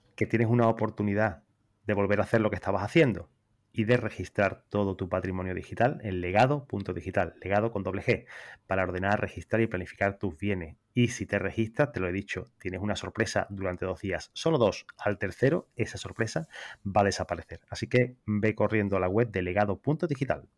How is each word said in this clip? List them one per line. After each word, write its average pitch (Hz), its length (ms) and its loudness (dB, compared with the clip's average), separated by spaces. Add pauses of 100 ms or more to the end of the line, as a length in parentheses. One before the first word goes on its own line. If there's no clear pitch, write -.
(140)
que 107 120 0
tienes 113 220 2
una 117 200 6
oportunidad 107 760 0 (440)
de 104 80 0
volver 101 260 2
a 101 40 0
hacer 113 160 4
lo 107 100 2
que 98 60 -2
estabas 98 260 -2
haciendo 110 480 2 (420)
y 110 120 0
de 120 140 4
registrar 101 720 -2
todo 101 260 0
tu 92 140 -6
patrimonio 92 440 -2
digital 135 480 0
en 92 200 -4
legado 127 440 2
punto 98 280 -6
digital, 90 480 -2
legado 104 300 0
con 98 100 -4
doble 95 200 -4
G, - 220 0 (420)
para 95 180 0
ordenar, 95 360 0
registrar 101 400 -2
y 113 60 4
planificar 98 520 -2
tus 95 200 -6
bienes. 95 400 -4 (160)
Y 120 140 4
si - 180 -8
te 101 120 0
registras, 113 540 -2
te 95 80 -4
lo 92 80 0
he 90 40 -2
dicho, 98 340 -6 (120)
tienes 90 220 -6
una 104 160 -2
sorpresa 101 540 -2
durante 95 340 -4
dos 92 160 -4
días, 92 320 -6
solo 160 240 2
dos. 107 300 2 (100)
Al 104 220 -2
tercero, 127 580 0
esa - 220 -4
sorpresa 113 500 -4 (380)
va 101 160 4
a - 20 4
desaparecer. 87 640 -4
Así - 180 -8
que 123 380 2
ve 107 300 2
corriendo 101 420 2
a 92 40 2
la 92 80 2
web 107 220 2
de 95 120 -2
legado 98 400 0
punto 156 240 0
digital. 131 520 -4